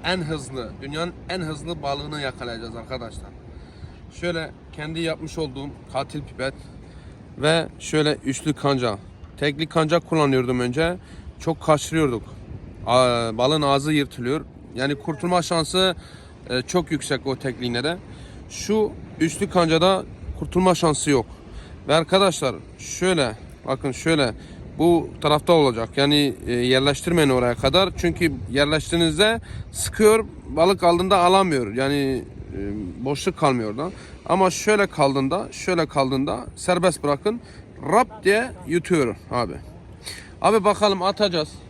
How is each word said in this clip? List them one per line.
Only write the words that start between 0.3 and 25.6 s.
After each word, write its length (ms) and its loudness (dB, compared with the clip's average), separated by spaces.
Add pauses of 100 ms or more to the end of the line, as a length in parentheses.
dünyanın 320 -6 (160)
en 120 -4
hızlı 400 -8
balığını 400 -6
yakalayacağız 540 -8
arkadaşlar. 540 -12 (840)
Şöyle 380 -4 (220)
kendi 260 -8
yapmış 380 -6
olduğum 320 -6 (240)
katil 280 -6
pipet 320 -6 (840)
ve 300 2 (120)
şöyle 340 0
üçlü 400 -4
kanca. 440 0 (400)
Tekli 300 -2
kanca 320 2
kullanıyordum 600 2
önce. 380 0 (420)
Çok 220 -4
kaçırıyorduk. 600 2 (640)
Aa, 520 2
balığın 240 2
ağzı 320 2
yırtılıyor. 520 -2 (300)
Yani 200 -2
kurtulma 460 -2
şansı, 540 0 (540)
e, 120 0
çok 300 -2
yüksek 360 -2
o 80 -2
tekli 300 -6
iğnede. 320 -2 (520)
Şu 420 0 (280)
üçlü 300 0
kancada 540 4 (360)
kurtulma 360 2
şansı 340 2
yok. 160 4 (640)
Ve 80 4
arkadaşlar 600 2 (220)
şöyle, 580 0 (320)
bakın 240 -2
şöyle, 420 0 (440)
bu 320 4 (120)
tarafta 320 4
olacak. 440 4